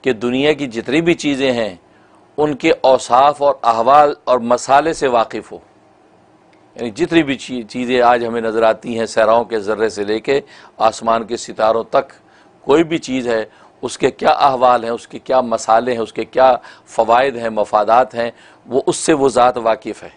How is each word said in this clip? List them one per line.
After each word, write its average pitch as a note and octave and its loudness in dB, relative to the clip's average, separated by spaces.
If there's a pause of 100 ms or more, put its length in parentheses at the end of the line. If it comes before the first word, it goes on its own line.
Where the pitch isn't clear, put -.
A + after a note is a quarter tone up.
कि C3 0
दुनिया B2+ 0
की C#3+ -4
जितनी A#2+ -2
भी E3+ 0
चीज़ें C#3 -2
हैं G#2 -4 (580)
उनके D3+ 0
औसाफ C3 2
और C#3 0
अहवाल C3 4 (120)
और B2 2
मसाले C3+ 2
से D3 -2
वाकिफ़ A2+ -2
हो, F2 -18 (1120)
यानी A#2+ -6
जितनी E3 0
भी C#3 -2
ची-, A#2+ -10
चीज़ें B2 -2
आज A#2+ 4
हमें A#2 -4
नज़र A2+ 0
आती A2 0
हैं, A2+ -4
सहराओं A2+ 2
के A2 -6
ज़र्रे G#2 -2
से G2+ -8
लेके A2+ -2 (380)
आसमान A2+ 0
के A2+ -8
सितारों A2 -2
तक, - -2 (600)
कोई D3+ 4
भी D#3+ -4
चीज़ B2+ -6
है, A2 -2 (340)
उसके B2+ -6
क्या - 0
अहवाल B2 2
हैं, A#2 -6
उसके A#2 -12
क्या B2+ 0
मसाले A2+ 0
हैं, A#2 -4
उसके A2 -6
क्या C3 2 (360)
फ़वाइद A#2+ 0
हैं, A#2 -6
मफादात G#2+ 0
हैं, A#2 -4 (340)
वो B2 -2
उससे - -2
वो C3+ 2
ज़ात B2 2
वाकिफ़ A2 -4
है। E2+ -20